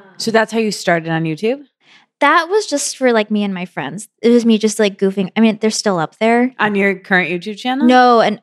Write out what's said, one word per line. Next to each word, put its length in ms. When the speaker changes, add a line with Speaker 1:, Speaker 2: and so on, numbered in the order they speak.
Speaker 1:
So 160
that's 200
how 60
you 140
started 380
on 140
YouTube? 400
Speaker 2:
That 280
was 180
just 300
for, 160
like, 180
me 140
and 100
my 100
friends. 440
It 80
was 160
me 120
just, 200
like, 200
goofing. 380
I 40
mean, 200
they're 100
still 280
up 200
there. 400
Speaker 1:
On 160
your 240
current 320
YouTube 280
channel? 280
Speaker 2:
No, 340
an, 220